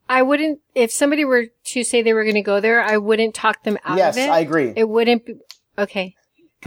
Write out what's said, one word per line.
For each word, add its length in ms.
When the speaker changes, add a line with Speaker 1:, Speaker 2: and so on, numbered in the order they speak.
Speaker 1:
I 140
wouldn't, 360
if 180
somebody 320
were 240
to 180
say 180
they 120
were 120
gonna 160
go 180
there, 220
I 160
wouldn't 380
talk 280
them 220
out 120
Speaker 2:
Yes, 200
Speaker 1:
of 60
it. 60
Speaker 2:
I 100
agree. 360
Speaker 1:
It 140
wouldn't 360
be, 100
okay. 380